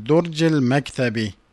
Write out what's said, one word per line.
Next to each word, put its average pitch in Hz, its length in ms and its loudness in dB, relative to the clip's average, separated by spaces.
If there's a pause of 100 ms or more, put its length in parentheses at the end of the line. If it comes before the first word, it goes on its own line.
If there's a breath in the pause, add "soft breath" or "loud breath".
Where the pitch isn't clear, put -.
durcil 160 540 2
mektebi." 123 760 -2 (200)